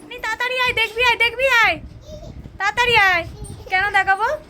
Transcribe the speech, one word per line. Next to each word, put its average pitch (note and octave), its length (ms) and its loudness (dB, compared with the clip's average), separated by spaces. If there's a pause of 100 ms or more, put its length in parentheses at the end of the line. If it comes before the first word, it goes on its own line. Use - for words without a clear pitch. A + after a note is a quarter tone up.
(100)
এই B4 80 -12
তাড়াতাড়ি A#4+ 460 -4
আয়, B4 160 0
দেখবি A4+ 280 0
আয়, A#4+ 160 2
দেখবি A#4 220 0 (180)
আয়, F4+ 120 2 (800)
তাড়াতাড়ি A#4 360 2 (160)
আয়। F4 140 2 (460)
কেন F#4+ 220 0
দেখাবো? G4 340 2 (240)